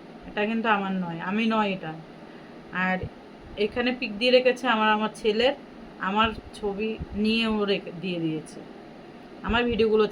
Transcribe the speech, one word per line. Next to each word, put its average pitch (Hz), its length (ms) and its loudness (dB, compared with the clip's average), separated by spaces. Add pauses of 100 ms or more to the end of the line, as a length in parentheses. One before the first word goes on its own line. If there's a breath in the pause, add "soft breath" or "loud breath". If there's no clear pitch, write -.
(280)
এটা 208 220 -2
কিন্তু 226 260 2
আমার 196 160 0 (120)
নয়, 170 140 -6 (100)
আমি 214 160 2 (100)
নয় 214 220 4
এটা। 160 160 -8 (920 loud breath)
আর 185 120 2 (680)
এখানে 247 340 0
পিক 226 220 -6
দিয়ে 247 160 6
রেখেছে 247 280 4 (100)
আমার, 214 220 4
আমার 214 240 0
ছেলের, 226 340 4 (540)
আমার 214 200 4 (300)
ছবি 208 320 -2 (340)
নিয়ে 226 220 4 (100)
ও - 20 0 (140)
রেখে 180 280 -2
দিয়ে 180 240 -2
দিয়েছে, 156 340 -4 (880)
আমার 220 240 2
ভিডিওগুলো 214 420 6